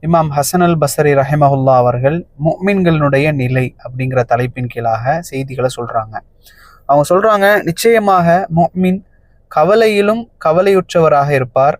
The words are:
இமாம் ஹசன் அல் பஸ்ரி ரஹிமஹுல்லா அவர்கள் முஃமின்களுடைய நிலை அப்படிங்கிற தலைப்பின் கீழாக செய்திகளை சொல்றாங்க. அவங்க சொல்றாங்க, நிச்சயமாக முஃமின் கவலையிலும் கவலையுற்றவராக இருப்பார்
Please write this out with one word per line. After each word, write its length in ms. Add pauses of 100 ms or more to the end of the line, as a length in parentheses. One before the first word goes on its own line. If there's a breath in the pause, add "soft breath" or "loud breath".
இமாம் 320
ஹசன் 300
அல் 160
பஸ்ரி 380
ரஹிமஹுல்லா 640
அவர்கள் 360 (280)
முஃமின்களுடைய 800 (140)
நிலை 220 (200)
அப்படிங்கிற 380 (100)
தலைப்பின் 420
கீழாக 400 (160)
செய்திகளை 480
சொல்றாங்க. 380 (720 soft breath)
அவங்க 260
சொல்றாங்க, 360 (220)
நிச்சயமாக 580 (300)
முஃமின் 420 (520)
கவலையிலும் 720 (240)
கவலையுற்றவராக 840 (100)
இருப்பார் 400